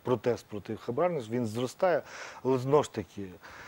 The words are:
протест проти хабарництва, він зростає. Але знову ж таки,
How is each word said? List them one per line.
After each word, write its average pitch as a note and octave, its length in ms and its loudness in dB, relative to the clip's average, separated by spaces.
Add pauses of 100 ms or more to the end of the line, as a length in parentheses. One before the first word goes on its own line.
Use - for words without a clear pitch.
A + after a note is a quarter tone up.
протест A#2+ 440 2
проти G#2 300 -8
хабарництва, B2 600 0
він B2 100 2
зростає. B2+ 560 2 (400)
Але C3 160 4
знову C3+ 240 6
ж - 100 -6
таки, G2+ 340 -6 (420)